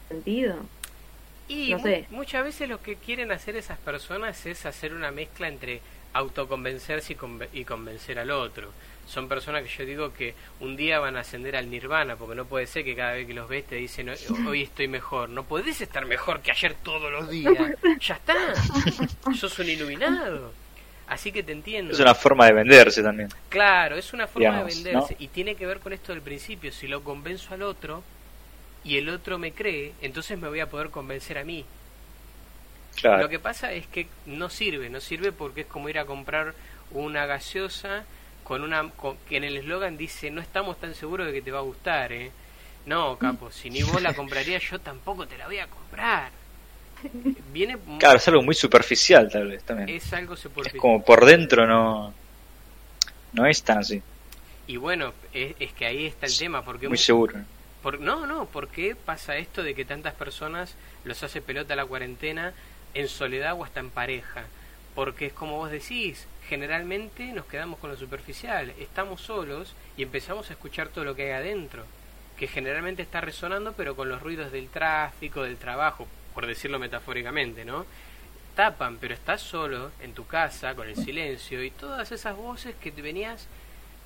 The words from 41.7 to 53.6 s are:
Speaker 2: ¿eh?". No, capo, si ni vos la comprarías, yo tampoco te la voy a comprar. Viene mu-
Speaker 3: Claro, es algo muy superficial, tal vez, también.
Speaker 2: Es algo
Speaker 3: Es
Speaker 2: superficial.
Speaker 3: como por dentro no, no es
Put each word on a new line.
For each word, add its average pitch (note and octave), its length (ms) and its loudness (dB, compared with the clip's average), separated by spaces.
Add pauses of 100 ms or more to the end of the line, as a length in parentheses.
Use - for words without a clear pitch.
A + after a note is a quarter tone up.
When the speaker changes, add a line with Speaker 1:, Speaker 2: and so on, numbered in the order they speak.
Speaker 2:
¿eh?". B2 200 -10 (540)
No, D3 320 0
capo, B2 340 -2
si - 180 -14
ni C3 140 -2
vos F3 180 2
la E3+ 120 2
comprarías, C#3+ 560 -2
yo F#3 100 -6
tampoco D#3+ 480 -10
te C3+ 100 -14
la C3 100 -12
voy G3 120 -8
a F3 80 -8
comprar. G3 640 -2 (1200)
Viene A3 240 -2
mu- - 220 -10
Speaker 3:
Claro, C3+ 180 12
es - 100 -2
algo D#3 140 10
muy D3 140 4
superficial, A#2+ 760 10
tal G#2 180 0
vez, G2 140 -8
también. G#2 260 -4
Speaker 2:
Es E3 240 -8
algo F3 220 -6
Speaker 3:
Es - 60 -12
Speaker 2:
superficial. - 400 -8
Speaker 3:
como A2+ 220 8
por A#2 220 12
dentro C#3+ 420 12
no, A2 460 6 (1200)
no A#3 120 6
es D3+ 180 6